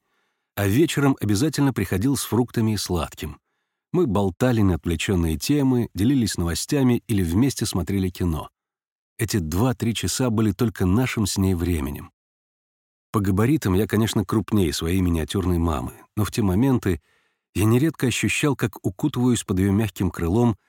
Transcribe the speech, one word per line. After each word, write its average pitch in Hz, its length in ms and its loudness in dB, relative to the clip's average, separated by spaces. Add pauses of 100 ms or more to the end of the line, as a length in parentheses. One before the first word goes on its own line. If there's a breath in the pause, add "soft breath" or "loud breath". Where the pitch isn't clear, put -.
(560)
А 101 100 -2
вечером 139 540 2
обязательно 131 520 0
приходил 107 440 0
с - 80 -4
фруктами 113 480 0
и 104 40 -2
сладким. 78 600 -4 (540)
Мы 170 140 2
болтали 104 560 2
на 92 120 4
отвлеченные 82 640 -2
темы, 131 560 0
делились 117 420 0
новостями 120 720 0
или 101 160 0
вместе 104 420 0
смотрели 95 440 -2
кино. 87 420 -4 (680)
Эти 110 200 -2
два-три 101 560 0
часа 123 360 -2
были 107 200 0
только 107 340 -2
нашим 107 420 0
с - 120 -4
ней 95 160 2
временем. 80 560 -4 (1040)
По 110 80 0
габаритам 101 540 2
я, 101 120 2
конечно, 107 380 0
крупнее 101 480 0
своей 87 280 -2
миниатюрной 87 580 0
мамы, 78 360 -2 (220)
но 107 80 0
в - 80 -8
те 117 100 -2
моменты 104 580 2 (540)
я 98 100 0
нередко 127 440 2
ощущал, 117 480 0
как - 280 -6
укутываюсь 123 600 0
под 95 160 -2
ее 98 100 2
мягким 98 400 0
крылом 107 480 0 (100)